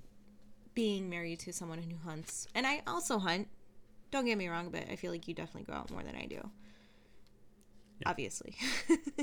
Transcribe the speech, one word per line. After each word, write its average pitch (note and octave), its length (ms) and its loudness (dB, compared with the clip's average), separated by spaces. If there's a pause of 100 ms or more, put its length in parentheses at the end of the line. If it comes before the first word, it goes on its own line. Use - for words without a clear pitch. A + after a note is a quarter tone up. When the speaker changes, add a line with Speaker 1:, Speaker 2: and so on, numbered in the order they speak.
(760)
Speaker 1:
being G3+ 360 4
married E3+ 300 -2
to F3+ 120 -6
someone E3 300 -4
who E3+ 140 -2
hunts. D#3+ 580 -4
And B3+ 120 4
I C#4+ 200 4
also C4 320 2
hunt. F#3 300 4 (600)
Don't C4+ 140 4
get A3+ 140 6
me F#3 100 2
wrong, E3+ 220 0
but D#3+ 180 -2
I F#3+ 80 -2
feel F3+ 160 -2
like E3+ 160 -4
you E3+ 60 -2
definitely D#3+ 300 -6
go - 80 -6
out C#2+ 180 -4
more - 120 -4
than C2+ 140 -6
I - 100 -4
do. - 240 -6 (1500)
Speaker 2:
Yeah. - 100 4
Speaker 1:
Obviously. - 460 -2 (320)
<laughs> E4 80 10 (260)